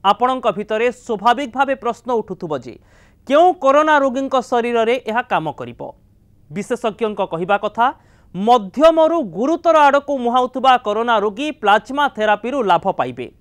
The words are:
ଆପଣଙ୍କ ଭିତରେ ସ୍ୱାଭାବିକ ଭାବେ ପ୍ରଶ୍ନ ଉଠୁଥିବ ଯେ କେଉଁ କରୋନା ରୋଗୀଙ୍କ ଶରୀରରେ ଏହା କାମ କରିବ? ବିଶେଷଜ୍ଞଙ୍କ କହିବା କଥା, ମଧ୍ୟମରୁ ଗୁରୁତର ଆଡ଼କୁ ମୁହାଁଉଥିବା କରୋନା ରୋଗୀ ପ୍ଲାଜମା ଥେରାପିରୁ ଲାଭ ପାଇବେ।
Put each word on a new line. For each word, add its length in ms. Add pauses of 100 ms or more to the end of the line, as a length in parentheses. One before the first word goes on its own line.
ଆପଣଙ୍କ 480
ଭିତରେ 400
ସ୍ୱାଭାବିକ 600
ଭାବେ 220
ପ୍ରଶ୍ନ 360
ଉଠୁଥିବ 480
ଯେ 140 (540)
କେଉଁ 260
କରୋନା 440
ରୋଗୀଙ୍କ 440
ଶରୀରରେ 540 (120)
ଏହା 140
କାମ 300
କରିବ? 300 (680)
ବିଶେଷଜ୍ଞଙ୍କ 760
କହିବା 320
କଥା, 300 (480)
ମଧ୍ୟମରୁ 840 (140)
ଗୁରୁତର 460
ଆଡ଼କୁ 400
ମୁହାଁଉଥିବା 600
କରୋନା 420
ରୋଗୀ 320
ପ୍ଲାଜମା 560
ଥେରାପିରୁ 560
ଲାଭ 280
ପାଇବେ। 360 (140)